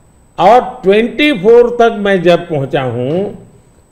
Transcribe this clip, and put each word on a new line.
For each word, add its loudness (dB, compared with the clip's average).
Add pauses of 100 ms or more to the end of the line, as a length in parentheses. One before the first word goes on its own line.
(400)
और 2
ट्वेंटी 0
फ़ोर 4
तक 0
मैं -2
जब 0
पहुंचा -4
हूं, -6 (460)